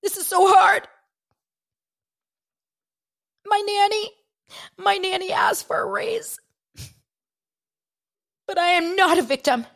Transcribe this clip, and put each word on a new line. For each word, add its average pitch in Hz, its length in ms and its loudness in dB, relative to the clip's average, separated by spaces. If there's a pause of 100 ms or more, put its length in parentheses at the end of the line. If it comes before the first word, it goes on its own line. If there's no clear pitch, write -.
This - 160 -8
is 381 120 -8
so 370 180 4
hard. 208 400 4 (2500)
My 415 200 0
nanny, 415 440 -2 (640)
my 403 220 0
nanny 370 340 -4
asked - 340 -2
for - 140 -4
a - 40 -4
raise. - 540 -6 (2000)
But 381 120 -4
I 349 140 2
am 349 220 0
not 370 240 4
a 359 40 2
victim. 247 540 0